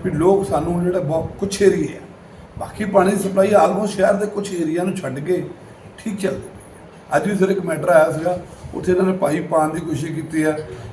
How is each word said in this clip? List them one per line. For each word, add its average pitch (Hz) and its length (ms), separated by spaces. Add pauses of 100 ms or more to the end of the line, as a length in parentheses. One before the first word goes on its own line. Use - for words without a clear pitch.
ਵੀ 185 60
ਲੋਕ 185 380
ਸਾਨੂੰ 170 360
ਜਿਹੜਾ 175 160
ਬਹੁਤ 156 300 (100)
ਕੁਛ 196 220
ਏਰੀਆ 175 320
ਹੈ, - 60 (580)
ਬਾਕੀ - 260
ਪਾਣੀ 190 260
ਦੀ 208 60
ਸਪਲਾਈ 190 380
almost 185 320
ਸ਼ਹਿਰ 190 280
ਦੇ 196 120
ਕੁਛ 196 260
ਏਰੀਆ 170 300
ਨੂੰ 185 140
ਛੱਡ 131 220
ਕੇ 160 280 (520)
ਠੀਕ 202 220
ਚੱਲਦੀ 180 200
ਪਈ - 60
ਹੈ। - 720
ਅੱਜ 160 140
ਵੀ 196 80
ਸਰ 190 120
ਇੱਕ 185 100
ਮੈਟਰ 160 280
ਆਇਆ 165 240
ਸੀਗਾ, 170 260 (360)
ਉੱਥੇ - 180
ਇਹਨਾਂ 180 120
ਨੇ 185 80
ਪਾਈਪ 156 360
ਪਾਉਣ 156 260
ਦੀ 160 60
ਕੋਸ਼ਿਸ਼ 151 320
ਕੀਤੀ 156 300
ਆ, 156 160 (340)